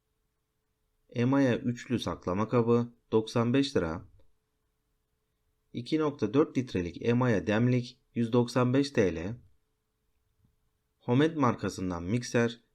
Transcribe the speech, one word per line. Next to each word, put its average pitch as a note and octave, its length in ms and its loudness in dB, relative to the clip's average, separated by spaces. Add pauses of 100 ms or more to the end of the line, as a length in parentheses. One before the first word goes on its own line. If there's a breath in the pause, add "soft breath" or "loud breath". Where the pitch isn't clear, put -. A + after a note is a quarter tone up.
(1120)
Emaya B2+ 480 2
üçlü A#2+ 400 -4
saklama F#2 500 -4
kabı A#2+ 460 2 (180)
doksan A#2 420 0
beş C#3 220 0
lira. E2 320 -4 (1600)
İki C#3+ 260 -4
nokta C#3 360 -2
dört D3+ 240 2
litrelik F2+ 440 -4
Emaya A#2+ 440 2
demlik B2 540 0 (140)
yüz A#2 180 -2
doksan B2 420 2
beş C#3 160 0
T F#2 240 2
L. F#2 220 -6 (1600)
Homed D3 380 0
markasından F#2+ 640 -2
mikser A#2 580 -2 (140)